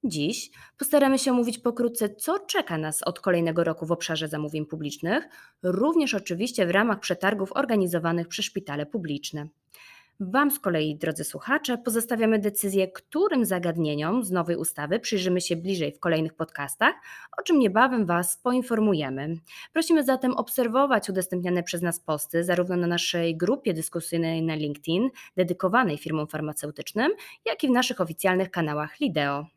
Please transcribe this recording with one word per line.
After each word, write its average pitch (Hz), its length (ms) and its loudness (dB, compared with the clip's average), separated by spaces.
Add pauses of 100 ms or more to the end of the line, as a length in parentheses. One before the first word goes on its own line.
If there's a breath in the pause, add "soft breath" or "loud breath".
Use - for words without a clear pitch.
Dziś 165 460 -2 (280 loud breath)
postaramy 269 420 6
się 262 120 2
omówić 240 260 2
pokrótce, 233 580 0
co 370 240 -2
czeka 330 380 -2
nas 156 260 -4
od 175 160 -4
kolejnego 170 440 2
roku 160 220 -2
w 160 60 -2
obszarze 160 360 -2
zamówień 151 380 -4
publicznych, 156 580 -4 (400 loud breath)
również 254 500 2
oczywiście 190 540 -2
w 170 40 0
ramach 208 280 4
przetargów 190 520 0
organizowanych 175 760 0
przez 196 180 -6
szpitale 147 400 -6
publiczne. 147 600 -6 (760 loud breath)
Wam 269 280 2
z 294 80 -4
kolei, 156 360 0
drodzy 156 280 -4
słuchacze, 254 540 -2
pozostawiamy 226 600 2
decyzję, 196 480 0
którym 294 580 0
zagadnieniom 170 760 0
z 190 80 -4
nowej 175 240 0
ustawy 151 440 -2
przyjrzymy 185 420 0
się 175 140 -2
bliżej 165 360 -2
w - 80 -18
kolejnych 160 340 0
podcastach, 160 600 0 (440 loud breath)
o - 60 -8
czym 320 160 4
niebawem 233 460 4
Was 175 380 0
poinformujemy. 196 960 0 (360 loud breath)
Prosimy 320 300 4
zatem 254 340 2
obserwować 240 720 2
udostępniane 180 540 -2
przez 170 180 -6
nas 175 180 -2
posty 160 440 -2
zarówno 180 340 0
na 175 100 2
naszej 170 500 0
grupie 196 360 0
dyskusyjnej 165 680 -2
na 160 120 0
LinkedIn, 160 540 -2 (280 loud breath)
dedykowanej 180 600 2
firmom 156 300 -4
farmaceutycznym, 151 840 -4 (340 loud breath)
jak - 180 -4
i 294 40 2
w 254 40 4
naszych 240 300 2
oficjalnych 185 500 0
kanałach 151 480 -2
Lideo. 147 460 0 (120)